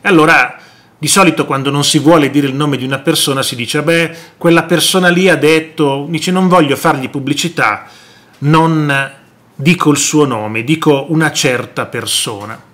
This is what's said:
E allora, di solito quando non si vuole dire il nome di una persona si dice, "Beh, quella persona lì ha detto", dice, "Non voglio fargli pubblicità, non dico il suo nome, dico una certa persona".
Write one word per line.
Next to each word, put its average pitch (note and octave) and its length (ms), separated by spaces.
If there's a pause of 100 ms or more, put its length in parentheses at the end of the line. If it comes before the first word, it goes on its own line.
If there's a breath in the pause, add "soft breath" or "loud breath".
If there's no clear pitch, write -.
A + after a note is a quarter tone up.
E - 80
allora, D3+ 480 (400 loud breath)
di D3+ 120
solito D#3+ 360
quando C#3 260
non C#3+ 140
si - 140
vuole C#3+ 320
dire C#3+ 160
il C3 80
nome C#3+ 240
di B2+ 80
una C3+ 140
persona C#3+ 420
si C3 140
dice, A#2+ 260
"Beh, E3 340 (220 loud breath)
quella E3+ 240
persona F3 460
lì F3+ 200
ha D#3+ 80
detto", D3 720
dice, E3 220
"Non F#3 180
voglio E3 260
fargli C#3+ 360
pubblicità, C3+ 760 (520 loud breath)
non D3+ 760 (420)
dico - 360
il C#3 80
suo D3+ 260
nome, A2 400
dico D3+ 460
una D#3+ 200
certa A#2+ 540
persona". A2+ 760 (160)